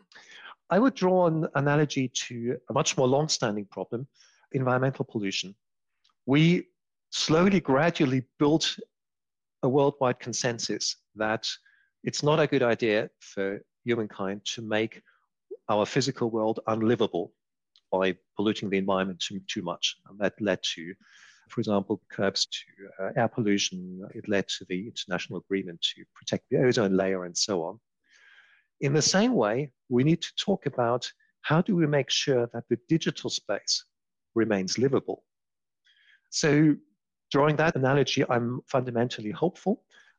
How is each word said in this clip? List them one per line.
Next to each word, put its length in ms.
I 80
would 160
draw 320
an 300
analogy 540
to 300
a 40
much 220
more 120
long-standing 640
problem, 360
environmental 540
pollution. 500
We 400
slowly, 500
gradually 640
built 400
a 60
worldwide 500
consensus 760
that 320
it's 180
not 180
a 60
good 160
idea 480
for 420
humankind 580
to 80
make 400
our 180
physical 420
world 380
unlivable 640
by 240
polluting 340
the 80
environment 420
too, 280
too 140
much. 340
And 100
that 220
led 180
to, 180
for 120
example, 400
curbs 360
to, 580
uh, 100
air 120
pollution. 760
It 140
led 200
to 100
the 200
international 520
agreement 400
to 80
protect 340
the 80
ozone 400
layer 280
and 120
so 260
on. 160
In 120
the 80
same 320
way, 380
we 160
need 200
to 120
talk 300
about 440
how 200
do 140
we 120
make 220
sure 440
that 160
the 80
digital 400
space 560
remains 440
livable. 460
So 460
drawing 260
that 180
analogy, 540
I'm 380
fundamentally 640
hopeful, 520